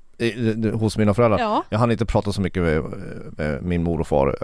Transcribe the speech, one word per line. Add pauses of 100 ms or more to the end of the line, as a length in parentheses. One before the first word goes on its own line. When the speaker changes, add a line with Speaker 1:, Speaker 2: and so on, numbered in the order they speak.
(180)
Speaker 1:
I,
i,
hos
mina
föräldrar?
Speaker 2:
Ja.
Speaker 1:
Jag
hann
inte
prata
så
mycket
med, (540)
med
min
mor
och
far